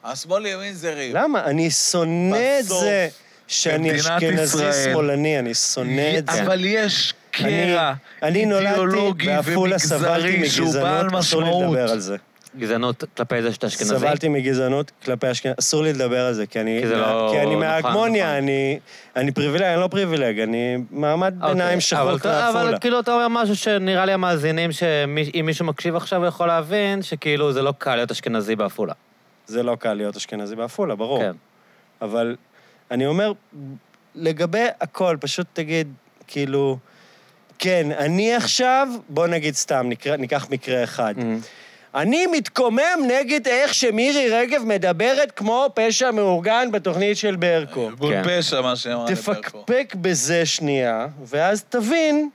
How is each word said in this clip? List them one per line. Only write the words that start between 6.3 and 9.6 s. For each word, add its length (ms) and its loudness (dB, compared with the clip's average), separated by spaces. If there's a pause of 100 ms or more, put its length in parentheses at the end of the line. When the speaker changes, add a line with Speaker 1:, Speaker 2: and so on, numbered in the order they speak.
Speaker 2:
זה. 140 0
Speaker 1:
אבל 200 0
יש 500 0 (260)
Speaker 2:
אני, 100 0 (160)
Speaker 1:
קרע 260 2 (300)
Speaker 2:
אני 240 2
נולדתי 220 2
Speaker 1:
אידיאולוגי 580 2
Speaker 2:
בעפולה, 520 2